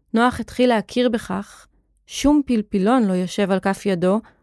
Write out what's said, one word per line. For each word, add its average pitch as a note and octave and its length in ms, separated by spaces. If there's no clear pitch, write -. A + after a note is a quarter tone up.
נוח A#3+ 260
התחיל B3 300
להכיר A#3+ 400
בכך, G#3 580
שום D4 380
פלפילון A3 580
לא G3 100
יושב F#3 380
על F#3+ 80
כף G3 260
ידו F#3 340